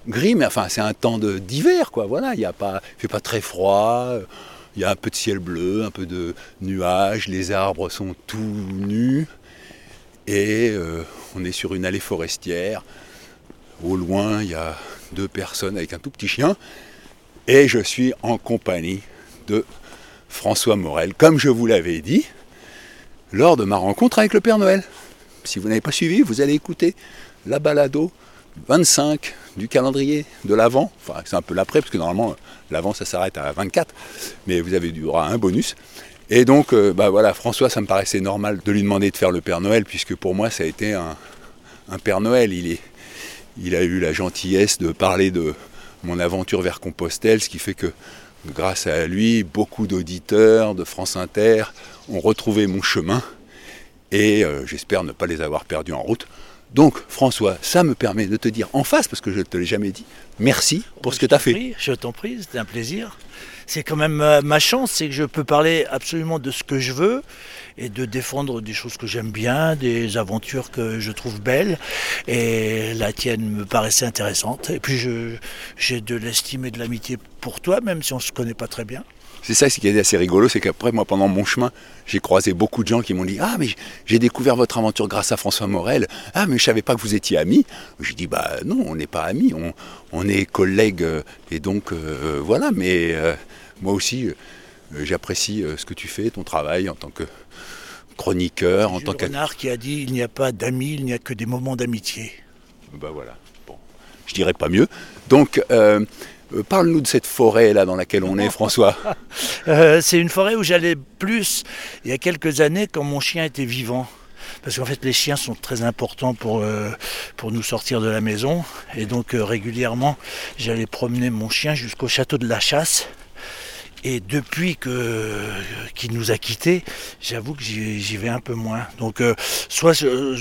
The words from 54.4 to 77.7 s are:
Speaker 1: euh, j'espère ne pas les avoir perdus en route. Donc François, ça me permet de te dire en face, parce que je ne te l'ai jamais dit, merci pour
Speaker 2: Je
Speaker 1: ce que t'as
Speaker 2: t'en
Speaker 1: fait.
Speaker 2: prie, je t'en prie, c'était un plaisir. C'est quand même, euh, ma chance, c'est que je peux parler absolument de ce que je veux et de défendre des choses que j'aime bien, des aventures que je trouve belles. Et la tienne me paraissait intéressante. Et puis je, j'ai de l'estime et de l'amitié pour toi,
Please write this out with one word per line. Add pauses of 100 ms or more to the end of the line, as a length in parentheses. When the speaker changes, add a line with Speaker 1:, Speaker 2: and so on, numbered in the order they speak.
Speaker 1:
euh,
j'espère
ne
pas
les
avoir
perdus
en
route. (480)
Donc (100)
François,
ça
me
permet
de
te
dire
en
face,
parce
que
je
ne
te
l'ai
jamais
dit, (360)
merci (180)
pour
Speaker 2:
Je
Speaker 1:
ce
que
t'as
Speaker 2:
t'en
Speaker 1:
fait.
Speaker 2:
prie,
je
t'en
prie,
c'était
un
plaisir. (520)
C'est
quand
même,
euh,
ma
chance,
c'est
que
je
peux
parler
absolument
de
ce
que
je
veux (560)
et
de
défendre
des
choses
que
j'aime
bien,
des
aventures
que
je
trouve
belles. (480)
Et
la
tienne
me
paraissait
intéressante.
Et
puis
je, (400)
j'ai
de
l'estime
et
de
l'amitié (240)
pour
toi,